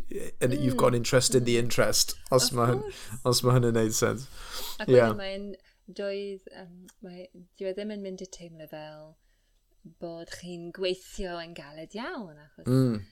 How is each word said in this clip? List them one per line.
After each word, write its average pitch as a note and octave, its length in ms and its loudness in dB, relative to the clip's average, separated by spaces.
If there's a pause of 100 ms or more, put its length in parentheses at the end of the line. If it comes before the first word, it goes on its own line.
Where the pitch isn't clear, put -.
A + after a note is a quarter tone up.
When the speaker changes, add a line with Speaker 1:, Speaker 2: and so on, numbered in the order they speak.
(400)
Speaker 1:
Yn, B2+ 120 2
you've B2+ 240 2
got - 120 4
an B2 40 2
Speaker 2:
Mm. A#2+ 40 2
Speaker 1:
interest B2 380 2
in B2+ 100 4
the A#2+ 140 4
interest, A#2 580 4 (140)
os B2+ 200 4
Speaker 2:
Of C3 60 -4
Speaker 1:
ma A#2+ 100 4
hyn-, B2+ 160 2
Speaker 2:
course. - 420 -10
Speaker 1:
os B2 180 2
ma B2 140 6
hynny'n A#2+ 180 4
neud A2 200 2
sens. A2+ 320 0 (540)
Speaker 2:
Ac G#3+ 80 -4
Speaker 1:
Ie. B2 120 10
Speaker 2:
wedyn A2 160 6
mae'n G3+ 320 -8 (380)
doedd, G3 640 -8
yym, F#3 220 -20 (300)
mae, F3+ 260 -16 (260)
dyw G3 140 -8
e F#3 60 -4
ddim G#3 200 -8
yn G3+ 80 -10
mynd F#3+ 200 -10
i F#3 40 -12
teimlo E3 420 -18
fel D3+ 440 -16 (880)
bod E3+ 340 -12
chi'n E3+ 380 -12
gweithio F#3 680 -6
yn E3 160 -12
galed D#3 400 -16
iawn, G#3+ 480 -10
achos - 240 -20
Speaker 1:
Mm. B2 460 2